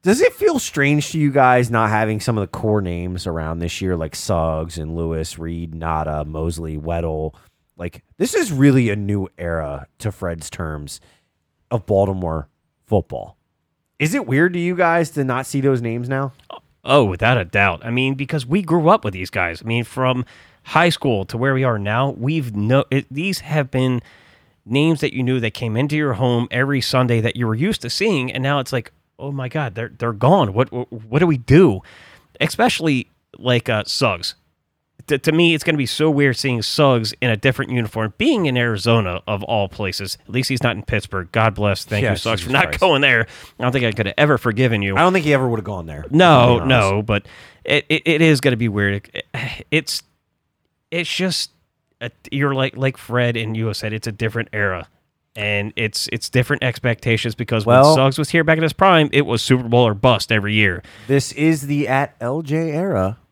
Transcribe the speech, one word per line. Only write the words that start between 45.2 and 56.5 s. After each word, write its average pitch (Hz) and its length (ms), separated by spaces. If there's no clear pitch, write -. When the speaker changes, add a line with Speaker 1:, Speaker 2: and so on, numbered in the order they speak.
Speaker 1:
he 147 80
ever 131 160
would 110 100
have 87 60
gone 90 220
there, 76 220
Speaker 2:
No, 170 220
Speaker 1:
if 131 100
I'm 120 180
being 82 100
Speaker 2:
no, 110 240
Speaker 1:
honest. 104 140
Speaker 2:
but 101 180
it, 143 240
it, 156 160
it 156 160
is 156 180
gonna 123 180
be 117 120
weird. 101 400
It's, - 320
it's 165 240
just, 180 380
a, 117 100
you're 139 240
like, 135 220
like 131 200
Fred 120 380
and 110 220
you 110 100
have 101 100
said, 107 160
it's 110 140
a 110 40
different 110 420
era. 95 340
And 104 400
it's, - 380
it's - 160
different 127 340